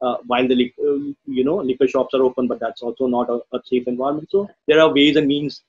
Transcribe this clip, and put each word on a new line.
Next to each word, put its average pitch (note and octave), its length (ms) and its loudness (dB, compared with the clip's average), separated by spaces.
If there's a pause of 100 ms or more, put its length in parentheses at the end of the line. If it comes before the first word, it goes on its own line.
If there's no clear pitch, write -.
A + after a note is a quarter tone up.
uh, B2 240 -2
while B2 200 0
the B2+ 80 2
lic-, B2 240 0
uh, C#3+ 360 -2 (120)
you B2+ 160 -2
know, D#3 140 0
liquor C3 320 0
shops C3 240 0
are C3 100 2
open, B2+ 240 0
but A#2+ 140 -4
that's A#2 220 -8
also A#2+ 240 -4
not A#2+ 240 -2
a, A#2+ 100 -2 (160)
a A#2+ 80 -4
safe B2 240 -2
environment. C#3+ 420 -4
So G3+ 200 -2 (180)
there D3+ 120 6
are D#3+ 120 6
ways D3 240 4
and D3+ 100 2
means C#3+ 420 -4